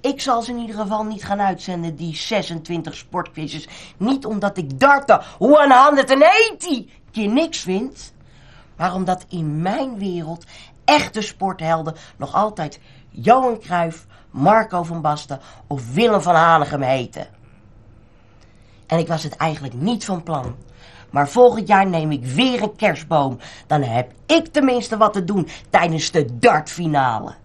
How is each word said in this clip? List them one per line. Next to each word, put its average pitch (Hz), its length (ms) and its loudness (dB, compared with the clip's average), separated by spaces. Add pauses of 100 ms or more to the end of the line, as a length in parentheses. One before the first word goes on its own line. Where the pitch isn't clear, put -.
ik 277 140 -2
zal 233 220 0
ze 226 80 -10
in 240 80 -8
ieder 220 180 -10
geval 214 280 -4
niet 214 200 -10
gaan 202 160 -4
uitzenden, 175 560 -4
die 160 200 -8
zesentwintig 165 800 -6
sportquizzes. - 720 -10 (280)
Niet 269 300 -2
omdat 202 300 -4
ik 135 240 -8
darten 277 400 4 (180)
one 277 460 8
hundred 277 260 4
and 269 120 6
eighty 359 680 2 (220)
keer 214 180 -4
niks 302 300 -2
vind, 202 540 -6 (640)
maar 180 180 -4
omdat 185 340 -4
in 156 340 -6
mijn 233 360 -6
wereld 170 460 -8 (400)
echte 294 360 2
sporthelden 165 760 -4 (220)
nog - 180 -10
altijd 190 460 -2 (280)
Johan 240 500 2
Cruijff, 170 480 -4 (240)
Marco 190 520 2
van 165 180 -8
Basten 151 400 -4 (260)
of 127 260 -8
Willem 214 280 2
van 170 140 0
Hanegem 156 480 4
heten. 131 440 -4 (1600)
En 165 120 0
ik 170 100 -2
was 165 140 -4
het 151 140 -10
eigenlijk 151 380 -6
niet 196 300 -4
van 180 180 -6
plan. 131 340 -8 (540)
Maar 143 180 0
volgend 240 400 4
jaar 196 180 4
neem 160 240 -2
ik 135 140 -4
weer 202 380 -4
een 208 140 -6
kerstboom. 147 600 -2 (280)
Dan 151 160 0
heb 123 300 -4 (140)
ik 330 200 2
tenminste 247 500 0
wat 208 160 4
te 190 120 -4
doen 190 240 -2 (220)
tijdens 165 400 0
de 123 280 -2
dartfinale. 147 960 0 (100)